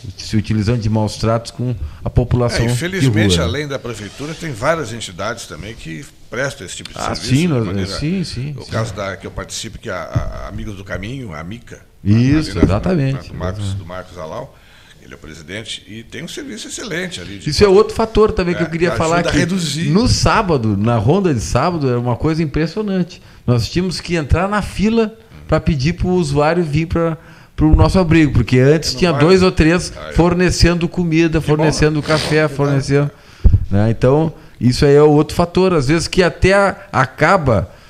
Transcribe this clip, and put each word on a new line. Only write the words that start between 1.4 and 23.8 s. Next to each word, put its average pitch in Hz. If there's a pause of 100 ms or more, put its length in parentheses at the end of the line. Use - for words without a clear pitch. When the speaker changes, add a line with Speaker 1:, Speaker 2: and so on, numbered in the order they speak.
Speaker 1:
com 123 (280)
a 117
população 120
Speaker 2:
É, 117
Speaker 1:
de 120
Speaker 2:
infelizmente, 120
Speaker 1:
rua, 82
né? -
Speaker 2:
além 147
da 139
prefeitura, 117
tem 160
várias 131
entidades 101
também 90
que 156 (240)
prestam 131
esse 85
tipo -
de -
Speaker 1:
Ah, -
Speaker 2:
serviço 85
Speaker 1:
sim, 131
Speaker 2:
de 180
Speaker 1:
nós, 127
Speaker 2:
maneira 95
Speaker 1:
sim, 160
sim, 139
Speaker 2:
o -
Speaker 1:
sim. -
Speaker 2:
caso 113
da, 98
que -
eu 95
participo, -
que 120
é 98
a, 78
a -
Amigos 104
do 95
Caminho, 98
a 76
Mica, 110 (240)
Speaker 1:
Isso, 127
Speaker 2:
ali -
na, -
Speaker 1:
exatamente, 135
Speaker 2:
na, 135
do -
Marcos, 92
Speaker 1:
exatamente. 98
Speaker 2:
do 87
Marcos 87
Alau, 85 (440)
ele -
é -
o -
presidente, 80
e 110
tem -
um 175
serviço 262
excelente 180
ali 95
de 120
Speaker 1:
Isso 151
é -
Speaker 2:
qualquer 190
Speaker 1:
outro 214
fator 214
também 175
que -
eu 165
Speaker 2:
é, -
Speaker 1:
queria 165
Speaker 2:
que -
Speaker 1:
falar 165
Speaker 2:
ajuda 170
a -
Speaker 1:
que 147
Speaker 2:
reduzir. 165
Speaker 1:
no 196
sábado, 151
na 113
ronda 160
de 117
sábado, 147
era 120
uma 120
coisa 160
impressionante. 175 (240)
Nós 120
tínhamos 175